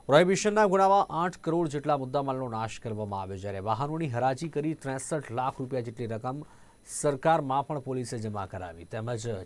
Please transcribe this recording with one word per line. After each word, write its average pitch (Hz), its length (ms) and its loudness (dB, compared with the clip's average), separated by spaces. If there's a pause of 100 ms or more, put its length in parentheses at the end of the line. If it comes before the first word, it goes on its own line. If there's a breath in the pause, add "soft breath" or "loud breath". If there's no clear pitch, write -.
પ્રોહિબિશનના 190 580 6
ગુનામાં 196 440 6
આઠ 170 300 -2
કરોડ 165 280 2
જેટલા 147 300 0
મુદ્દામાલનો 131 520 -2
નાશ 113 340 -4
કરવામાં 104 380 -4
આવ્યો, 95 160 -8
જ્યારે 98 220 -6
વાહનોની 143 480 -2
હરાજી 131 420 0
કરી 147 240 -2
ત્રેસઠ 135 580 -6
લાખ 127 280 -4
રૂપિયા 131 220 -4
જેટલી 117 260 -8
રકમ 117 300 -6 (500 soft breath)
સરકારમાં 143 800 0
પણ 151 120 -4
પોલીસે 127 380 -6
જમા 104 280 -6
કરાવી, 87 400 -12
તેમજ 113 400 -6 (200)